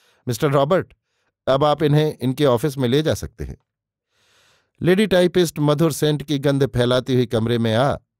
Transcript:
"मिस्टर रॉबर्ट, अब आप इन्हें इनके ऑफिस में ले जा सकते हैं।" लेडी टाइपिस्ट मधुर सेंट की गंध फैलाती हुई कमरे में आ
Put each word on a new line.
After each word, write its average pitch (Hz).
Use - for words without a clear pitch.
"मिस्टर 131
रॉबर्ट, 143
अब 135
आप 147
इन्हें 151
इनके 131
ऑफिस 131
में 127
ले 139
जा 156
सकते -
हैं।" 65
लेडी 190
टाइपिस्ट 180
मधुर 147
सेंट 151
की 143
गंध 139
फैलाती 123
हुई 123
कमरे 117
में 113
आ 127